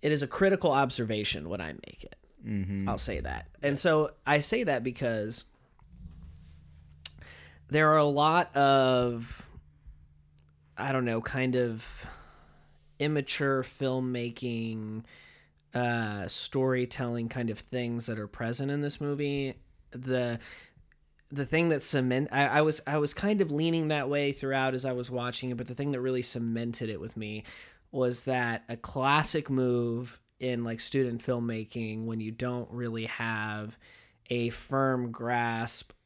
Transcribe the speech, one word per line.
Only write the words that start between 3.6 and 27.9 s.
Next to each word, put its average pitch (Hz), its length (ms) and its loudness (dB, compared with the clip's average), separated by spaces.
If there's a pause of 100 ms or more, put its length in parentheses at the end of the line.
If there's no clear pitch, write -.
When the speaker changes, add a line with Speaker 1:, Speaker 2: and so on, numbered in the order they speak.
Speaker 1:
And 143 160 0
so 156 320 4 (160)
I 147 140 4
say 226 240 0
that 131 200 0
because 117 640 -2 (2250)
there 151 240 6
are 156 60 8
a 151 60 8
lot 151 500 4
of, 127 960 4 (1300)
I 139 160 -2
don't 131 120 2
know, 113 160 2
kind 127 360 0
of 117 500 -2 (920)
immature 139 640 2
filmmaking, 120 1400 -2 (720)
uh, 113 540 -2
storytelling 123 1000 -2
kind 117 220 -2
of 107 80 -6
things 120 480 -4
that 113 120 -4
are 107 100 -8
present 120 420 -4
in 143 120 0
this 143 180 -4
movie. 143 540 -2 (360)
The, 123 480 -2 (960)
the 139 140 -2
thing 165 240 4
that 147 120 2
cement-, 127 480 2
I, 139 160 4
I 135 160 6
was, 156 240 4
I 147 120 0
was 147 160 0
kind 202 260 2
of 165 100 2
leaning 160 380 2
that 147 200 0
way 143 240 2
throughout 135 420 0
as 127 100 -2
I 131 80 0
was 123 180 -4
watching 123 400 -4
it, 123 60 -4
but 120 100 -6
the 127 80 -8
thing 143 180 -2
that 127 80 -2
really 127 220 2
cemented 117 680 -2
it 101 100 -6
with - 160 -10
me 107 280 -6 (460)